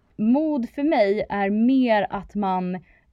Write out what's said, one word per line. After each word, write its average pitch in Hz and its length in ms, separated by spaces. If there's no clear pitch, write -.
Mod 262 520
för - 140
mig 214 460
är 202 220
mer 226 600
att - 240
man 185 440